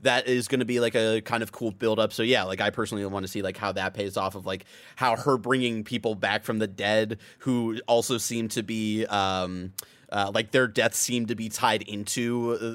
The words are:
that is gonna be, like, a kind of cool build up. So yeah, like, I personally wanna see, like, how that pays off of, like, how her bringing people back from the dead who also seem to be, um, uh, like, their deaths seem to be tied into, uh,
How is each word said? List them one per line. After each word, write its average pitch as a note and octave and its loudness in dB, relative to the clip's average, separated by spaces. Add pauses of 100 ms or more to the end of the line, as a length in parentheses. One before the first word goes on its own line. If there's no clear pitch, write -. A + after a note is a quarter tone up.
that B2+ 2
is B2 2
gonna B2+ 2
be, A#2+ 0
like, A#2 2
a A2 4
kind A2+ -2
of A2 -8
cool A2+ -4
build A2 0
up. G#2+ 2
So - -2
yeah, C3 4
like, F#2+ -2
I G#2 4
personally G#2 -4
wanna G2 -4
see, G2+ -6
like, F#2+ -4
how G2 -2
that F#2+ -2
pays G2+ -6
off F#2+ -2
of, F#2+ -12
like, F#2+ -6 (300)
how A#2+ 2
her C3 2
bringing A#2+ 0
people A2 -2
back G#2 0
from A2+ -2
the G#2+ 2
dead G#2+ 0 (200)
who A#2 0
also A#2+ 4
seem A2+ -2
to A2 -2
be, A2 0
um, F#2 -2 (360)
uh, G2+ 0
like, A2 0
their C3 6
deaths A2+ 2
seem A#2+ 0
to A#2 -4
be A2 -6
tied G#2+ 2
into, A#2 -2
uh, A#2 0 (180)